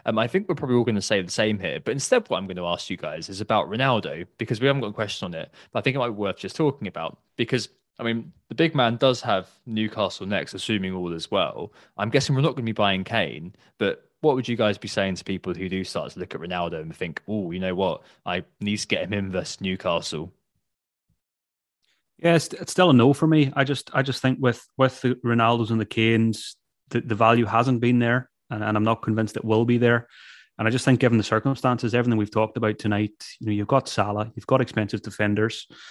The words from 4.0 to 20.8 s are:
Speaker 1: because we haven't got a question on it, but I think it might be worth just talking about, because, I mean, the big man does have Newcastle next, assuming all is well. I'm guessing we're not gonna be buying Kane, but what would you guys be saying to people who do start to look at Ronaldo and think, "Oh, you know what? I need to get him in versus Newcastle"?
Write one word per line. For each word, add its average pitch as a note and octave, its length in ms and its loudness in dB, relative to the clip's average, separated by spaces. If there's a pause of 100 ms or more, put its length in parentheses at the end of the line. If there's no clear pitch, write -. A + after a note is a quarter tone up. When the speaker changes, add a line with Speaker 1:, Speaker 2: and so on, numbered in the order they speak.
Speaker 1:
because A#2 240 -4
we C3+ 60 4
haven't C#3 160 2
got G#2 80 -6
a - 20 -10
question G#2 320 -6
on F2 80 -8
it, D#2+ 180 -10 (220)
but A#2 60 -2
I - 20 -8
think C3 160 0
it - 20 -4
might A#2+ 80 0
be A2+ 60 -4
worth G2+ 240 -4
just - 180 -10
talking C#3 320 0
about, D#2+ 300 -8 (180)
because, A#2 340 -2 (300)
I A#2+ 40 -8
mean, A#2 280 -4 (180)
the A#2 60 -10
big E3 200 2
man A#2 220 2
does B2+ 240 2
have - 280 -2 (160)
Newcastle G#2+ 600 -4
next, F#2+ 280 -4
assuming F#2+ 400 -2
all F2+ 200 -4
is E2 160 -10
well. E2+ 420 -2 (260)
I'm G#2 120 -2
guessing C3+ 260 2
we're C3+ 60 2
not D3 140 0
gonna B2+ 80 -6
be A2+ 100 -2
buying G2 300 0
Kane, E2+ 520 -4 (240)
but - 280 -2 (140)
what D3 140 4
would B2+ 120 -4
you A#2+ 80 -2
guys G#2+ 220 2
be G#2 100 -12
saying F#2+ 280 -2
to - 80 -12
people F#2 300 -6
who F#2 160 -6
do F#2 140 -4
start - 280 -8
to F2+ 80 -16
look F2+ 160 -10
at - 60 -8
Ronaldo E2+ 400 -6
and D#2+ 140 -12
think, E2 320 -8
"Oh, G2 240 -4
you F2+ 80 -6
know F#2 160 -2
what? F#2 280 -2 (220)
I F2+ 180 -4 (160)
need G#2 180 -2
to - 100 -8
get F2 160 -2
him F#2 100 -6
in G2 180 -4
versus F2+ 300 -6
Newcastle"? F2+ 680 -4 (1900)